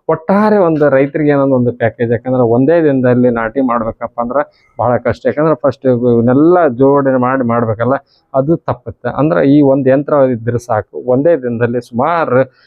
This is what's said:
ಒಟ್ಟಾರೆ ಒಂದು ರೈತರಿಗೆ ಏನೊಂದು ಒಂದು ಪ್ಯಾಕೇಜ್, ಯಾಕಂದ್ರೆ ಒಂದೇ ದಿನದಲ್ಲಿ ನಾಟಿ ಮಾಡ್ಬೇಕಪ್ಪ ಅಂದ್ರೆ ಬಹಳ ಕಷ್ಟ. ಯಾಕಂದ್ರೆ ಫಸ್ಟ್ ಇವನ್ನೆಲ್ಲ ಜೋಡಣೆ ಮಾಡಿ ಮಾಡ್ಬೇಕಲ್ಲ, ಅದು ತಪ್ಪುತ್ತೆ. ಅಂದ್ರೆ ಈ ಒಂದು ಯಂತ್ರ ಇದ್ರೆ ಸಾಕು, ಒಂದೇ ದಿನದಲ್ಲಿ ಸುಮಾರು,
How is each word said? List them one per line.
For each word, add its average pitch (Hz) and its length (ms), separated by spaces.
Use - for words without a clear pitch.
ಒಟ್ಟಾರೆ 202 480
ಒಂದು 160 320
ರೈತರಿಗೆ 143 400
ಏನೊಂದು 139 260
ಒಂದು 120 160
ಪ್ಯಾಕೇಜ್, 117 400
ಯಾಕಂದ್ರೆ 127 300
ಒಂದೇ 135 420
ದಿನದಲ್ಲಿ 127 460
ನಾಟಿ 113 320
ಮಾಡ್ಬೇಕಪ್ಪ 117 600
ಅಂದ್ರೆ 127 480
ಬಹಳ 117 180
ಕಷ್ಟ. 120 280
ಯಾಕಂದ್ರೆ 151 300
ಫಸ್ಟ್ - 300
ಇವನ್ನೆಲ್ಲ 127 840
ಜೋಡಣೆ 135 500
ಮಾಡಿ 127 300
ಮಾಡ್ಬೇಕಲ್ಲ, 117 460
ಅದು 143 240
ತಪ್ಪುತ್ತೆ. - 600
ಅಂದ್ರೆ 156 300
ಈ 147 140
ಒಂದು 135 280
ಯಂತ್ರ 143 240
ಇದ್ರೆ 120 440
ಸಾಕು, 110 540
ಒಂದೇ 147 240
ದಿನದಲ್ಲಿ 120 460
ಸುಮಾರು, 139 680